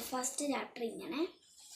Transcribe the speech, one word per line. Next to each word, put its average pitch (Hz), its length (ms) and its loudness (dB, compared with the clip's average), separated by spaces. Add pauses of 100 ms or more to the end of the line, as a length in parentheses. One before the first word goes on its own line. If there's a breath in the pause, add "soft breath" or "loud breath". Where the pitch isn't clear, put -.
(100)
ഫസ്റ്റ് 254 420 2
ചാപ്റ്റർ 233 400 -2
ഇങ്ങനെ. 226 280 0 (560)